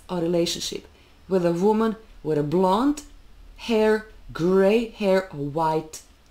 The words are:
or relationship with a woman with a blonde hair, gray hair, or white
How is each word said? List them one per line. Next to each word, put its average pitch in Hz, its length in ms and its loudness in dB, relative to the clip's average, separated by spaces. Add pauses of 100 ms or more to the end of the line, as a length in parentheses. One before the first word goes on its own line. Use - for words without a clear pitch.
(100)
or 180 80 -4
relationship 170 680 -2 (420)
with 175 180 0
a 170 60 2
woman 214 440 0 (260)
with 151 140 -2
a 147 60 0
blonde 190 600 0 (540)
hair, 214 500 0 (260)
gray 190 580 2
hair, 190 420 0
or 151 60 -10
white 156 640 -4 (280)